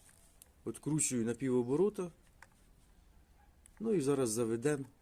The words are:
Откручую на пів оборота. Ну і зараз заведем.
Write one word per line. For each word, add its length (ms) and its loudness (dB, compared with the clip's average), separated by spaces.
Откручую 600 -2
на 100 -2
пів 220 0
оборота. 560 0
Ну 120 0
і 80 4
зараз 300 2
заведем. 560 0